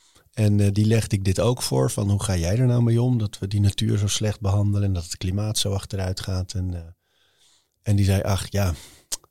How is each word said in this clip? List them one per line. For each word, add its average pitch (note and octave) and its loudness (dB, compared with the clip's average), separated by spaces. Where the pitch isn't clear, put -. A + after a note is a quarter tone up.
En, G#2 4
eh, G2+ 4
die G#2 2
legde A2 2
ik F#2+ -2
dit F#2+ 2
ook B2 0
voor: C3 0
van G#2 0
hoe G2+ 2
ga F#2+ 0
jij F2 0
er B2+ 2
nou B2 2
mee A#2 4
om, B2 2
dat G#2+ -4
we - -4
die G2+ 0
natuur G#2+ 2
zo G2+ 0
slecht G#2 -2
behandelen G2+ 0
en G2 0
dat F2 -4
het - -12
klimaat G2+ -4
zo - -2
achteruit F#2 -6
gaat. F#2 -6
En, F#2 -4
eh, F2 -10
en G#2 0
die G2+ 4
zei: F#2+ 4
ach G2 -2
ja, G2 -2